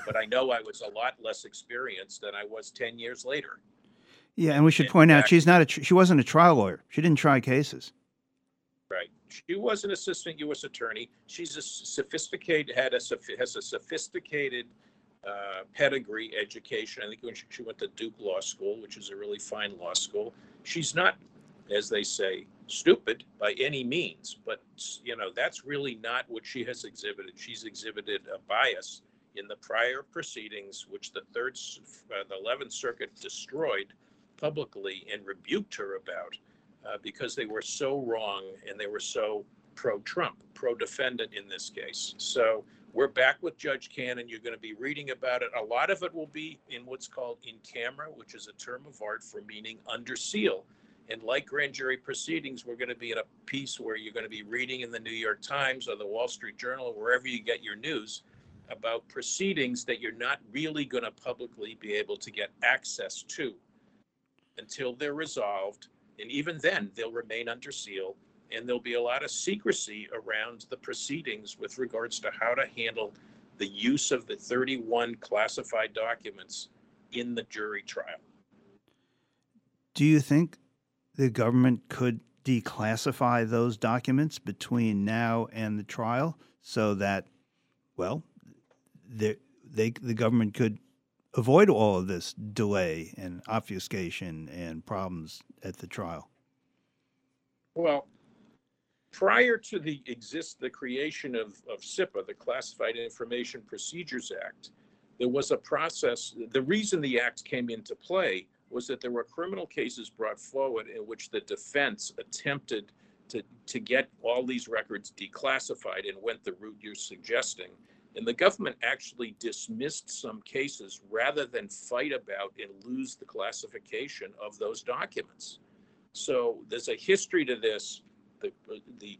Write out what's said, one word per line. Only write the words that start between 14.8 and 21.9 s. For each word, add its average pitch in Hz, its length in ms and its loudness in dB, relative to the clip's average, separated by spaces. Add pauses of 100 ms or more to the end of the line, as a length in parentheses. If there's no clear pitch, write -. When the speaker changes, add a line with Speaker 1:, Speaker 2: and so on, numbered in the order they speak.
Speaker 1:
uh, 101 360 -6 (100)
pedigree 123 640 0
education. 107 680 -6
I 104 60 -6
think 107 140 -14
when 113 120 -10
she, - 140 -14
she - 140 -14
went 110 160 -12
to 104 180 -4
Duke 110 220 -6
Law 95 220 -2
School, 101 420 -4
which 104 140 -14
is 101 140 -14
a 98 60 -12
really 104 220 -6
fine 101 400 -6
law 87 160 -4
school. 107 400 -2 (300)
She's 160 300 -4
not, 185 220 4 (580)
as 104 140 2
they 104 140 2